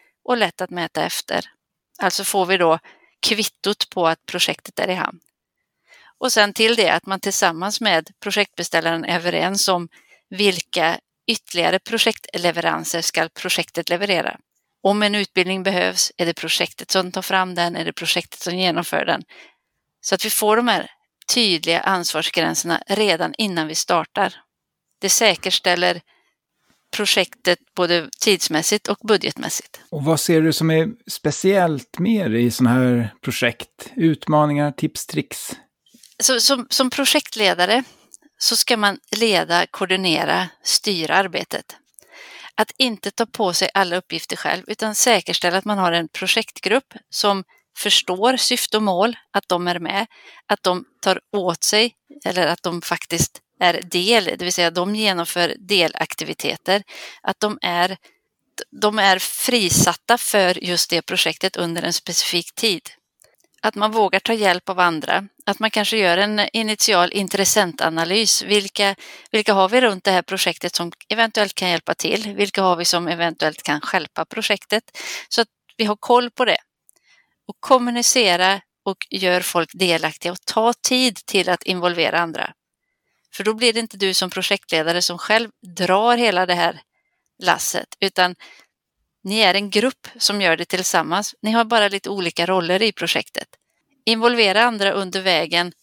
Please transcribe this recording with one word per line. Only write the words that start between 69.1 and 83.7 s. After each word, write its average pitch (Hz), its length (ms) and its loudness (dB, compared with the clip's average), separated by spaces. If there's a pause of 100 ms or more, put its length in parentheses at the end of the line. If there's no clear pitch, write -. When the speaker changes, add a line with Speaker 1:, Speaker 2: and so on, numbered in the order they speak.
Speaker 1:
vilka 220 240 2
har 190 140 6
vi 240 120 4
runt 208 240 2
det 202 60 4
här 180 120 4
projektet 180 520 -2
som 170 180 -4 (160)
eventuellt 214 460 0
kan 185 140 -2
hjälpa 165 260 -2
till? 202 400 -4
Vilka 202 280 0
har 180 140 4
vi 170 80 -6
som 170 240 0
eventuellt 165 540 -2
kan 147 180 -2
stjälpa 160 440 -4
projektet? - 600 -2 (440)
Så - 120 -2
att 196 80 0 (280)
vi 226 80 -2
har 208 120 -2
koll 240 340 2
på - 140 0
det. 214 120 2 (920)
Och - 120 -14
kommunicera 226 1000 2 (240)
och - 260 -6
gör 180 300 0
folk 170 320 -2
delaktiga 175 600 -2
och - 140 -14
ta 226 260 2
tid 254 440 0
till 180 320 -2
att 180 140 0
involvera 175 580 0
andra. 170 320 -4 (840)
För 196 100 -8
då 214 100 2
blir 226 180 2